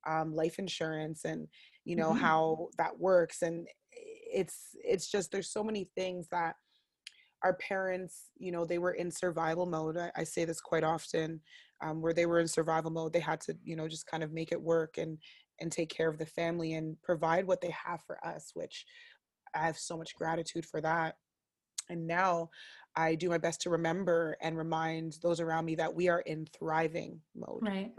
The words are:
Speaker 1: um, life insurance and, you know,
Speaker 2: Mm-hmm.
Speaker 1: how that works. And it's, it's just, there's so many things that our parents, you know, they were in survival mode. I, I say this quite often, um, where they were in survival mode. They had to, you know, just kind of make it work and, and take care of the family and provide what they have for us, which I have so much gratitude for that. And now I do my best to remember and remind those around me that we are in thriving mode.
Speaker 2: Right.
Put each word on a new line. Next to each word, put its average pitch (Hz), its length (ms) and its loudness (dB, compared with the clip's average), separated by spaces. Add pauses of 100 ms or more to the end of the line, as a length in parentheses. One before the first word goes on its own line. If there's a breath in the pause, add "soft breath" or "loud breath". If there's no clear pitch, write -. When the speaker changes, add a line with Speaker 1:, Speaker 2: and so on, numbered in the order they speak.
Speaker 1:
um, 160 300 0
life 165 240 0
insurance 160 640 -4
and, 160 240 -4 (360 soft breath)
you 170 120 -2
know, 160 160 4
Speaker 2:
Mm-hmm. - 80 4
Speaker 1:
how 160 480 4 (100)
that 160 180 0
works. 175 460 4
And 170 240 -2 (240)
it's, - 840 -6
it's - 360 0
just, 196 220 -2
there's 196 180 -4
so 214 140 -2
many 208 320 -4
things 180 340 -4
that 170 240 0 (880 loud breath)
our 185 120 6
parents, 185 840 -2
you 185 120 -6
know, 170 140 0
they 175 140 0
were 175 160 2
in 175 160 -2
survival 165 560 0
mode. 160 300 -2
I, 170 200 -4
I 165 80 -2
say 165 200 -2
this 165 160 -4
quite 160 240 2
often, 160 560 0 (420 loud breath)
um, 156 180 -4
where 165 140 2
they 170 120 4
were 170 140 6
in 165 80 4
survival 160 420 2
mode. 160 220 -2
They 175 80 6
had 160 220 0
to, 165 200 -6
you 160 140 -6
know, 160 120 -4
just 160 180 -10
kind 160 160 -4
of 156 100 -6
make 160 200 -4
it 165 80 -2
work 160 380 2
and, 160 200 -4 (420 loud breath)
and 165 100 -4
take 160 200 -2
care 165 180 2
of 156 100 -2
the 160 80 -4
family 165 480 -2
and 160 280 -4
provide 170 440 4
what 180 140 4
they 175 100 -4
have - 360 -6
for - 200 -10
us, 160 280 -10
which - 320 -10 (680 loud breath)
I 156 120 0
have 160 120 -2
so - 180 -8
much 160 180 -10
gratitude 165 520 -4
for - 140 -6
that. 160 360 0 (720)
And 170 180 -4
now 170 440 2 (460 loud breath)
I 160 180 4
do 170 140 0
my 170 100 4
best 165 240 0
to 180 80 0
remember 165 720 2
and 165 160 -2
remind 160 640 -2
those 170 180 2
around 160 260 0
me 160 100 0
that 165 180 0
we 175 140 4
are 175 120 6
in 156 260 -4
thriving 160 720 0 (140)
mode. - 280 -8
Speaker 2:
Right. 202 360 -2